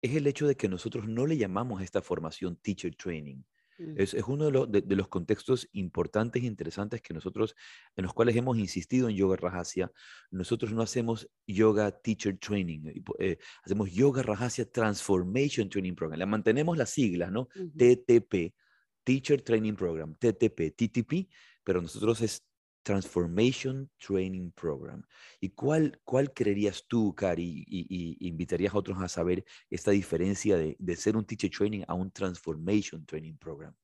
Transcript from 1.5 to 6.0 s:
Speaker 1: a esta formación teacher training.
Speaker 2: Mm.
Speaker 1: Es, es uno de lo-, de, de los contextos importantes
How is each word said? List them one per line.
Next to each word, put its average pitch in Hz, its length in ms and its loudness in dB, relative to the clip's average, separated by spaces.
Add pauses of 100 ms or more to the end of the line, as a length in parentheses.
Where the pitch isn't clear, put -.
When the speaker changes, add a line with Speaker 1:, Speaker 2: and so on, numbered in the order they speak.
Speaker 1:
a 95 40 -4
esta 92 180 -2
formación 85 540 -4
teacher 90 380 -4
training. 73 480 -8 (360)
Speaker 2:
Mm. 156 180 -12
Speaker 1:
Es, 98 160 0
es 110 120 -2
uno 143 200 -2
de 151 60 4
lo-, 131 160 2
de, 104 160 -4
de 95 140 0
los 95 120 0
contextos 107 640 -2
importantes 104 720 -2